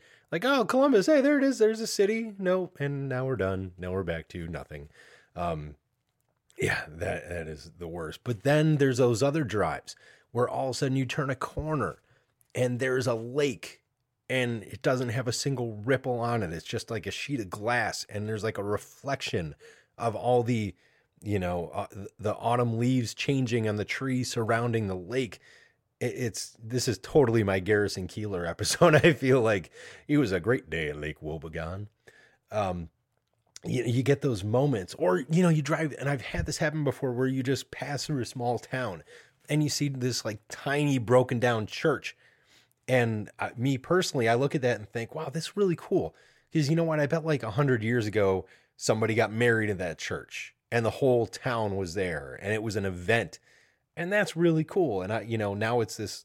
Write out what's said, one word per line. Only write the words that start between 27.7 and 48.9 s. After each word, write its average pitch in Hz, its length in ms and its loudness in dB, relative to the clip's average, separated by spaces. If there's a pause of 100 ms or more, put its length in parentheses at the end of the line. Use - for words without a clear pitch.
Keillor 98 400 -6
episode. 151 480 4
<laughs> 143 80 8
I 170 120 8
feel 131 260 4
like 104 300 2 (360)
it 147 120 2
was 123 120 2
a 92 100 2
great 107 280 0
day 80 220 -4
at 76 100 -8
Lake 76 220 -8
Wobegon. 82 640 -8 (680)
Um, 90 380 -4 (760)
you, 120 200 -2
you 127 180 0
get 135 180 2
those 113 240 -2
moments, 117 540 0
or, 180 320 2
you 165 120 4
know, 175 60 6
you 156 140 4
drive, 151 360 -2
and 131 80 -4
I've 139 140 -2
had 165 240 -6
this 156 140 -6
happen 151 260 0
before, 127 300 -2
where 127 120 2
you 131 160 0
just 123 280 -2
pass - 340 -6
through 143 160 -2
a 113 60 -2
small 120 320 -2
town 110 460 -6 (440)
and 151 140 2
you 147 60 2
see 143 200 -2
this, 127 360 -4
like, 107 240 -6
tiny 143 500 0
broken 123 400 4
down 113 280 2
church. - 480 -2 (720)
And, 113 520 2
uh, 101 180 -4
me 127 220 0
personally, 147 500 0
I 117 60 6
look 135 200 0
at 143 80 -2
that 120 160 2
and 107 100 -14
think, 117 260 -8
"Wow, 156 180 -6
that's - 240 -8
really 190 200 2
cool." 113 380 -2 (380)
'Cause 151 180 2
you 165 60 2
know 165 80 2
what? 156 160 0
I 143 60 2
bet, 156 180 -2
like, 151 180 0
a 110 100 -6
hundred 127 300 2
years 117 240 2
ago, 98 400 2 (300)
somebody 110 380 2